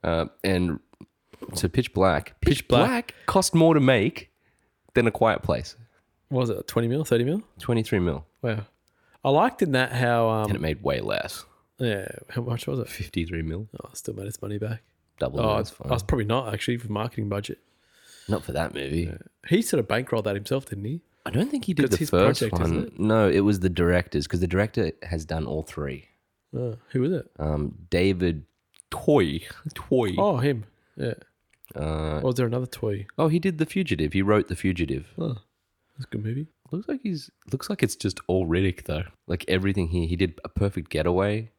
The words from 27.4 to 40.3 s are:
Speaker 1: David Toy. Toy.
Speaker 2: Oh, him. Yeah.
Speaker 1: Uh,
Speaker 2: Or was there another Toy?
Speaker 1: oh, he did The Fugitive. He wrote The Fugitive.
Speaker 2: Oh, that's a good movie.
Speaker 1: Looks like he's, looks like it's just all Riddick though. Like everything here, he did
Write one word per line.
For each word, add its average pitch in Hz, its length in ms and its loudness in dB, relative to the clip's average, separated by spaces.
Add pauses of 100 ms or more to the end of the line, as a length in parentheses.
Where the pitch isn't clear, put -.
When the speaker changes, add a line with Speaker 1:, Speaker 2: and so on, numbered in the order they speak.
Speaker 1:
David 87 560 2 (460)
Toy. 95 500 2 (320)
Toy. 113 440 0
Speaker 2:
Oh, 196 200 2
him. 123 280 0 (300)
Yeah. 123 200 -4 (600)
Speaker 1:
Uh, 78 440 -2
Speaker 2:
Or - 20 -4
was 131 140 0
there 127 120 0
another 123 200 -2
Toy? 101 400 -6 (100)
Speaker 1:
oh, 160 120 2
he 170 100 2
did 170 180 0
The 156 80 2
Fugitive. 80 480 -2
He 98 80 4
wrote 104 260 4
The 87 80 -4
Fugitive. 85 520 -2 (100)
Speaker 2:
Oh, 120 200 -4 (600)
that's 131 80 -10
a - 40 -20
good 107 140 -6
movie. 127 240 -6 (240)
Speaker 1:
Looks 185 160 -8
like 269 140 -6
he's, 170 300 -6 (200)
looks - 180 -4
like 208 140 -2
it's 117 120 0
just - 320 -4
all 92 200 2
Riddick 90 380 2
though. 78 180 -4 (240)
Like 90 200 -4
everything 92 400 0
here, 82 200 0
he 85 80 -2
did 85 280 -2